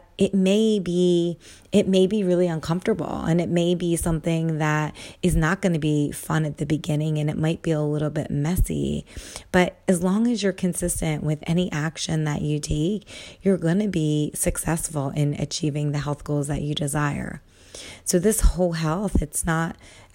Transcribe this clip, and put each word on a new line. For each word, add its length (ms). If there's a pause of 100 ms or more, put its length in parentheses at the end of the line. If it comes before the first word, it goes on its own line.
(180)
it 160
may 460
be, 580 (340)
it 160
may 200
be 160
really 240
uncomfortable, 800
and 120
it 100
may 260
be 200
something 600
that 380 (260)
is 140
not 260
gonna 160
be 340
fun 340
at 120
the 80
beginning, 540
and 100
it 80
might 240
be 80
a 120
little 280
bit 220
messy. 720 (460)
But 260 (100)
as 140
long 240
as 160
you're 120
consistent 680
with 200
any 280
action 520
that 180
you 180
take, 480 (360)
you're 140
gonna 300
be 460
successful 760
in 260
achieving 560
the 80
health 240
goals 240
that 160
you 100
desire. 720 (600)
So 140
this 240
whole 300
health, 500
it's 240
not 300 (380)